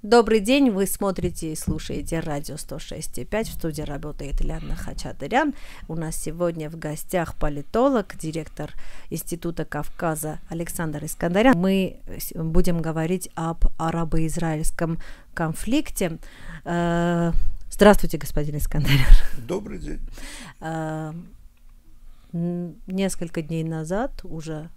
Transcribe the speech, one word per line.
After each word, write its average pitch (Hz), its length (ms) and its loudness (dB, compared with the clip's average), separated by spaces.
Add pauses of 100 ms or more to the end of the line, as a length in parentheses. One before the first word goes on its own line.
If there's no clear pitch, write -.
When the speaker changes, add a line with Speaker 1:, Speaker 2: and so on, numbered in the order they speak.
(120)
Speaker 1:
Добрый 226 300 6
день, 262 300 4
вы 190 160 0
смотрите 175 640 -4
и - 20 -8
слушаете 156 640 -4
радио 147 380 -6
сто - 220 -10
шесть - 380 -10
и 123 60 -6
пять. 214 240 -4
В - 60 -10
студии 156 280 -6
работает 147 600 -4
Лиана 160 340 -2
Хачатурян. 226 760 -2 (340)
У 160 80 -8
нас 165 220 -6
сегодня 165 520 -4
в 165 80 -12
гостях 160 600 -6
политолог, 208 800 0
директор 156 560 -8 (360)
Института 165 540 -6
Кавказа 156 880 -6
Александр 165 560 -6
Искандарян. 190 520 2
Мы 190 440 0 (180)
с-, - 160 -10
будем 170 460 4
говорить 160 540 -4
об 165 280 0 (140)
арабо-израильском 165 1200 0 (340)
конфликте. 180 840 -2 (480)
Э, 170 680 0 (380)
здравствуйте, 196 480 6
господин 151 400 -2
Искандарян. 139 580 10 (220)
Speaker 2:
Добрый 190 420 -6
день. - 220 -8 (580)
Speaker 1:
Э, 160 540 -6 (1200)
н-, 175 420 -6 (100)
несколько 185 560 -4
дней 160 220 -6
назад 160 640 -6
уже 160 520 -10